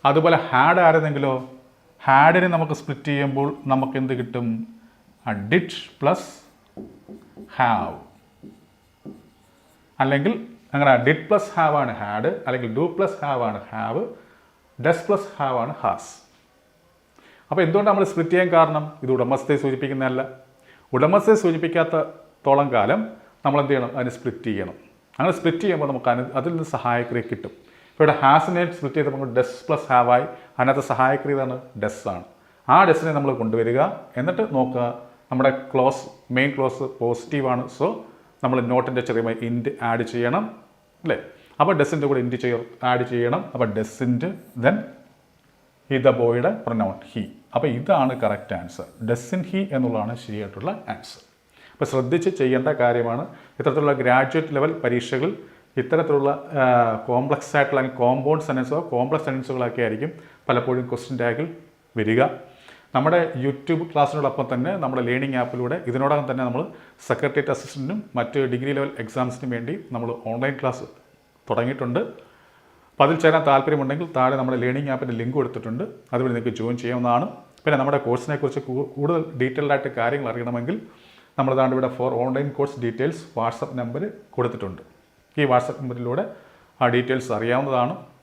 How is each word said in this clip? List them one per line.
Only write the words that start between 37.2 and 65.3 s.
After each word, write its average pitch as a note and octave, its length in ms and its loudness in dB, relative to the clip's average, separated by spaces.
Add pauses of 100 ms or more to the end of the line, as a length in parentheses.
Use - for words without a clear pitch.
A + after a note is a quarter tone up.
ആണ്. B2+ 120 -2 (120)
So D3+ 100 0 (560)
നമ്മൾ B2+ 140 2 (140)
നോട്ടിൻ്റെ B2+ 380 0
ചെറിയ A2+ 260 0 (140)
ഇൻറ്റ് A#2+ 220 -2 (180)
ആഡ് A#2 240 0
ചെയ്യണം, A#2+ 300 0 (600)
അല്ലേ? C#3+ 140 0 (420)
അപ്പോൾ F3 200 4
ഡസ്സിൻ്റെ C#3+ 300 0
കൂടെ C3+ 140 2
ഇൻറ്റ് B2 200 -4
ചെയ്യ-, A#2+ 240 -2 (240)
ആഡ് B2 200 2
ചെയ്യണം. A#2+ 300 0 (120)
അപ്പോൾ B2 140 0 (100)
doesn't, A#2+ 460 -2 (400)
then F#3+ 140 4 (1120)
he, C3+ 60 0 (120)
the B2 140 8
boy-യുടെ A#2+ 300 2 (140)
pronoun G#2 320 -2 (140)
he. G#2+ 120 -6 (320)
അപ്പോൾ D3 120 0 (100)
ഇതാണ് C#3 360 2 (100)
കറക്റ്റ് G2+ 360 -2
ആൻസർ. - 280 -12 (220)
Doesn't F3+ 420 -2
he F#3+ 100 -2 (140)
എന്നുള്ളതാണ് A2+ 380 -2 (100)
ശരിയായിട്ടുള്ള G#2 480 -8 (220)
ആൻസർ. - 280 -16 (520)
അപ്പോൾ - 180 -2
ശ്രദ്ധിച്ച് D#3 480 2
ചെയ്യേണ്ട C3 300 2 (120)
കാര്യമാണ്. A#2+ 420 2 (360)
ഇത്തരത്തിലുള്ള C#3+ 420 2
ഗ്രാജുവേറ്റ് C3+ 540 2
ലെവൽ D3+ 160 2 (120)
പരീക്ഷകളിൽ B2+ 480 0 (500)
ഇത്തരത്തിലുള്ള, C#3+ 500 2 (300)
ആ, - 20 6 (460)
കോംപ്ലക്സ് C3+ 480 0
ആയിട്ടുള്ള C#3 240 2
അല്ലെങ്കിൽ B2+ 200 -6
കോമ്പൗണ്ട് C#3 460 2
സെന്റൻസോ C3 320 -2 (120)
കോംപ്ലക്സ് C3 360 0
സെന്റൻസുകളൊക്കെ B2+ 580 -4
ആയിരിക്കും A2+ 260 -4 (360)
പലപ്പോഴും B2 420 -2
ക്വസ്റ്റ്യൻ B2+ 320 -8
ടാഗിൽ A#2+ 260 -2 (520)
വരിക. A2 240 2 (720)
നമ്മുടെ D#3 240 4 (240)
YouTube D#3+ 480 -2
ക്ലാസ്സിനോടൊപ്പം C#3+ 600 0
തന്നെ C3 200 -2 (100)
നമ്മുടെ B2+ 260 -2
ലേണിംഗ് C3 340 -2